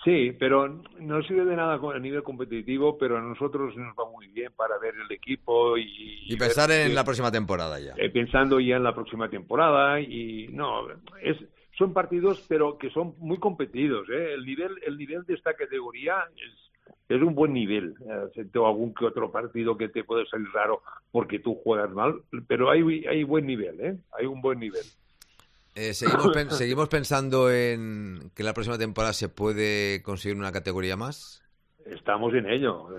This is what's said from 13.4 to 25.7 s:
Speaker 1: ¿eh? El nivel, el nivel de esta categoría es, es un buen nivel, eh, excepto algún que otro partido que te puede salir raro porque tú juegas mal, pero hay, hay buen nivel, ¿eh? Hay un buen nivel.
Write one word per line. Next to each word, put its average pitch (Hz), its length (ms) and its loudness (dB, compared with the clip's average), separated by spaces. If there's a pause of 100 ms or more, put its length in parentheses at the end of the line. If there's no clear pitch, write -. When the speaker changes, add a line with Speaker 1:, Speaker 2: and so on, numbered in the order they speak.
Speaker 1:
¿eh? 151 240 -2
El 131 120 -8
nivel, 151 260 -6 (140)
el 147 120 -4
nivel 147 260 -8
de 170 120 -2
esta 160 180 -2
categoría 131 640 -4 (200)
es, 117 160 -20 (580)
es 127 120 4
un 165 140 6
buen 147 180 4
nivel, 104 420 0 (120)
eh, 101 200 -6
excepto 113 400 0
algún 110 260 0
que 117 120 -2
otro 113 260 0
partido 117 460 -2
que 110 120 -2
te 113 140 -4
puede 113 240 0
salir 110 260 -4
raro 107 280 2 (300)
porque 104 280 0
tú 113 160 -2
juegas 104 360 0
mal, 113 300 0 (260)
pero 123 220 4
hay, 156 120 6 (240)
hay 151 180 0
buen 143 240 2
nivel, 98 340 -4
¿eh? 185 160 -4 (200)
Hay 117 80 -2
un 135 160 -8
buen 131 180 0
nivel. 95 240 -8 (920)